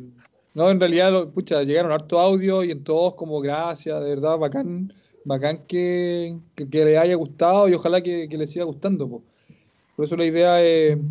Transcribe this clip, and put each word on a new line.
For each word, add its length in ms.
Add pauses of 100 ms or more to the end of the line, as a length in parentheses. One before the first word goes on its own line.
(560)
no, 140
en 100
realidad, 320
lo, 180
pucha, 340
llegaron 280
harto 280
audio 440
y 80
en 120
todos 300
como 260
gracias, 640
de 80
verdad, 300
bacán, 540 (320)
bacán 420
que, 720 (160)
que, 120
que 180
les 120
haya 160
gustado 560
y 60
ojalá 260
que, 260
que 100
les 140
siga 140
gustando, 420
po. 140 (760)
Por 80
eso 140
la 80
idea 360
es 360 (140)